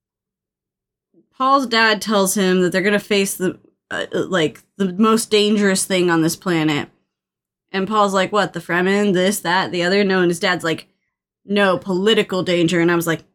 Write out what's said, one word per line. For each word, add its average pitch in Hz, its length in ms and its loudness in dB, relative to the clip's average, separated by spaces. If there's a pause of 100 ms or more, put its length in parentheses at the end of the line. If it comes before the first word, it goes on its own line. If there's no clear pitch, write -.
(1300)
Paul's 269 320 0
dad 220 360 2
tells 196 340 0
him 185 260 2
that 175 100 0
they're 185 100 0
gonna 202 180 2
face 196 360 -2
the, 180 240 -4 (300)
uh, - 240 -6
like, 170 480 -2 (160)
the 190 160 -2
most 220 380 2
dangerous 208 540 2
thing 180 240 0
on 170 120 2
this 165 140 0
planet. 156 540 -2 (840)
And 190 160 -4
Paul's 208 260 0
like, 190 200 0
"What, 196 180 0
the 175 80 -10
Fremen, 190 540 0
this, 185 260 0
that, 175 320 -2
the 175 120 -4
other?" 196 200 0
No, 190 180 0
and 175 80 2
his 170 120 -4
dad's 180 240 -2
like, 160 220 -6 (580)
"No, 196 320 0
political 196 640 0
danger." 175 380 2
And 170 100 4
I 175 60 4
was 165 100 -2
like, 160 160 -4 (100)